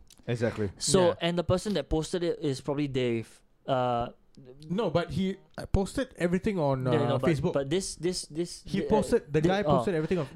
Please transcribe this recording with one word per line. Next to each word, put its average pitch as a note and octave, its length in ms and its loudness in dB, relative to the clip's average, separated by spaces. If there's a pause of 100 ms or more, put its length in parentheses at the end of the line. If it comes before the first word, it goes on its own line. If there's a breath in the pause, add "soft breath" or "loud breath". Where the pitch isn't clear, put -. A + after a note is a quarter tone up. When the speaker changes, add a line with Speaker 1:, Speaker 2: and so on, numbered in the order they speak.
(260)
Speaker 1:
Exactly. A2 540 0
Speaker 2:
So, F3+ 340 4
Speaker 3:
Yeah. - 80 -12
Speaker 2:
and E3+ 160 0
the E3+ 80 2
person F#3 320 0
that C#3 100 -2
posted D#3+ 360 -2
it E3+ 180 -2
is C#3 200 -2
probably D3 280 -2
Dave. B2 400 0 (400)
Uh, B2 400 0 (600)
Speaker 3:
No, F#3+ 220 -2
but E3 180 0
he, F#3 280 -2 (200)
uh, - 80 -10
posted G3+ 500 -4
everything F3+ 440 0
on, C3+ 240 0
Speaker 2:
no, B2+ 80 0
no, D3 240 2
Speaker 3:
uh, - 20 0
Speaker 2:
but, B2+ 140 -2
Speaker 3:
Facebook. D#3 220 0
Speaker 2:
but C#3 180 -2
this, F#3+ 240 -2
this, F3+ 340 -4
this, E3 400 -8
Speaker 3:
He F#3 120 -2
Speaker 2:
thi-, - 40 -2
uh, - 40 -2
Speaker 3:
posted, G#3+ 440 2
the D#3 80 4
Speaker 2:
thi-, E3 80 6
Speaker 3:
guy G3 160 2
Speaker 2:
oh. C#3+ 160 6
Speaker 3:
posted F3+ 140 0
everything D#3+ 240 0
on, C#3 160 -2